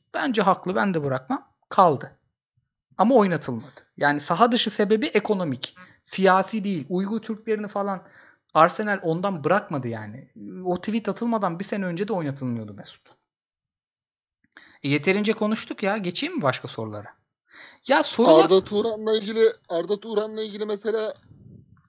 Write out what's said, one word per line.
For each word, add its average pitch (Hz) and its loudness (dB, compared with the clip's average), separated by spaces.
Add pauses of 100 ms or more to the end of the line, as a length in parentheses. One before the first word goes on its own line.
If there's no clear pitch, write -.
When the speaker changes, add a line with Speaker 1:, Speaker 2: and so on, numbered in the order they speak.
(140)
Speaker 1:
bence 277 0
haklı, 190 2
ben 208 0
de 160 -2
bırakmam, 139 -4 (220)
kaldı. - 4 (800)
Ama 233 6
oynatılmadı. 156 0 (160)
Yani 147 2
saha 180 4
dışı 233 0
sebebi 214 2
ekonomik. 196 -2 (280)
Siyasi 190 2
değil. 185 -4
Uygur 196 -4
Türklerini 214 -6
falan 202 -6 (460)
Arsenal 185 2
ondan 170 -2
bırakmadı 156 0
yani. 110 -10 (320)
O 180 0
tweet 220 -4
atılmadan 202 -2
bir 196 -6
sene 202 -4
önce 180 -2
de 226 -4
oynatılmıyordu 131 -4
Mesut. - -18 (1800)
E, 143 -2
yeterince 190 2
konuştuk 214 -4
ya. 202 0
Geçeyim 208 -6
mi 269 -4
başka 131 0
sorulara? 107 -10 (760)
Ya 294 4
sorular 311 8
Speaker 2:
Arda 190 6
Turan'la 220 0
ilgili, 220 2 (160)
Arda 175 -2
Turan'la 220 -4
ilgili 214 -8
mesela 214 -4 (760)